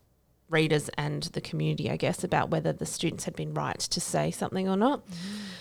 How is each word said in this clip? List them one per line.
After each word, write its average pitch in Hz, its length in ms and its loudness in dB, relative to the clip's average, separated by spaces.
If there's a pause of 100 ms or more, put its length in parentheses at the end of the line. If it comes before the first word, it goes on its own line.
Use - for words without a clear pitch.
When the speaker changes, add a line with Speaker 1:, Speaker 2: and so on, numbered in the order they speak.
(500)
Speaker 1:
readers 156 480 4
and 151 240 -2 (120)
the 156 80 -2
community, 156 500 0
I - 60 0
guess, - 260 0
about - 260 2
whether 160 240 2
the 160 140 -4
students - 380 -2
had 170 100 -6
been 156 180 -4
right 143 240 -2
to - 240 -2
say 156 300 0
something 185 360 -2
or 190 80 2
not. 240 320 2
Speaker 2:
Mm. 180 80 -12 (460)